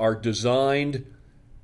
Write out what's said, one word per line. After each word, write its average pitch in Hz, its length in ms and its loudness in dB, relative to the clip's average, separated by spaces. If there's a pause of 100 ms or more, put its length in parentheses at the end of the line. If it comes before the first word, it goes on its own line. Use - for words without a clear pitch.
are 110 160 2
designed 131 920 0 (580)